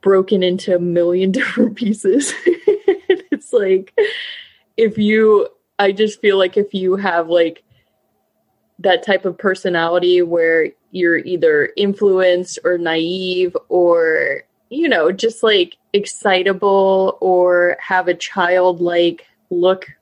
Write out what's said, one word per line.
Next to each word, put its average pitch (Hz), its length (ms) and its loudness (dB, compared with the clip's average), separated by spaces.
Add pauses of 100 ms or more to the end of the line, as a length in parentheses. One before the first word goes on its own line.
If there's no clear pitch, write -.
broken 190 400 2
into 185 320 -2
a 175 40 2
million 175 540 0
<laughs> - 0 -
different 226 440 -2
pieces. 220 640 -2
<laughs> - 60 -16 (880)
It's - 200 -10
like, 190 460 0 (760)
if 220 220 0
you, 214 500 2 (300)
I 196 140 2
just 208 280 -2
feel 196 180 2
like 185 180 0
if 202 180 -2
you 185 220 -2
have, 170 320 -2
like, 170 360 0 (1160)
that 175 220 0
type 190 220 -2
of 180 140 -4
personality 180 840 0
where 165 460 0 (220)
you're 170 260 0
either 156 600 0
influenced 185 880 0
or 180 140 0
naive 180 800 -4 (120)
or, 165 760 0 (260)
you 302 200 -4
know, 180 220 2
just, 226 320 -4
like, 196 360 0 (140)
excitable 190 1300 0
or 180 600 2
have 185 280 -2
a 180 60 0
childlike 175 1120 -2 (220)
look 185 400 -2 (140)